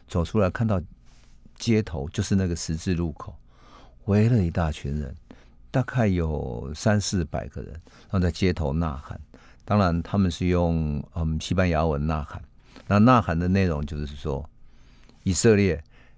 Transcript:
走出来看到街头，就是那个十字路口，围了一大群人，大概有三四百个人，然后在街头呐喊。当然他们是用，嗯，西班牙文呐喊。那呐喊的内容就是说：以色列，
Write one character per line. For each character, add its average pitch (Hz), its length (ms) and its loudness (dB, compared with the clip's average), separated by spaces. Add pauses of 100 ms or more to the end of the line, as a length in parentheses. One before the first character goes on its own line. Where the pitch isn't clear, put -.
走 85 180 -2
出 - 140 -2
来 95 100 4
看 117 160 -2
到 104 160 0 (760)
街 110 260 2
头， 73 280 -8
就 - 120 -2
是 101 140 0
那 95 100 2
个 85 80 -2
十 82 220 -4
字 90 180 -2
路 82 200 -2
口， - 200 -14 (720)
围 107 240 4
了 120 120 4
一 85 100 2
大 80 200 0
群 69 300 -6
人， 65 120 -8 (580)
大 131 120 2
概 123 240 0
有 71 680 -2
三 104 260 0
四 95 240 -2
百 62 240 -6
个 - 140 -12
人， - 100 -14
然 - 380 -20
后 95 100 0
在 87 100 2
街 92 220 0
头 73 200 -2
呐 78 300 -2
喊。 - 160 -14 (460)
当 104 140 2
然 85 240 2
他 - 160 -2
们 95 120 4
是 90 180 -2
用， 82 540 0 (120)
嗯， 80 260 -2
西 - 140 -6
班 92 140 2
牙 80 160 2
文 76 220 0
呐 78 220 -2
喊。 - 120 -14 (460)
那 101 120 4
呐 117 240 8
喊 82 160 -2
的 87 100 0
内 95 180 2
容 76 200 -2
就 76 100 -8
是 73 100 -6
说： 71 420 -6 (720)
以 98 100 0
色 110 220 6
列， 92 280 2 (360)